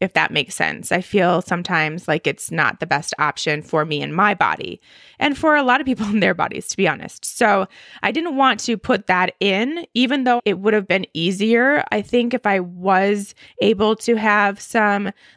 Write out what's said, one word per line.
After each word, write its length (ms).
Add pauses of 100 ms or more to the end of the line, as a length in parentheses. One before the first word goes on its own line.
if 140
that 180
makes 240
sense. 340
I 100
feel 420
sometimes 680
like 180
it's 240
not 300
the 80
best 320
option 420
for 220
me 180
and 100
my 220
body, 460 (400)
and 180
for 160
a 80
lot 180
of 60
people 200
<laughs> 40
in 80
their 160
bodies, 320
to 100
be 120
honest. 360
So 440 (340)
I 80
didn't 240
want 260
to 160
put 300
that 320
in, 560
even 300
though 200
it 140
would 160
have 140
been 260
easier, 800
I 100
think, 320
if 120
I 120
was 720 (300)
able 340
to 200
have 440
some, 520 (240)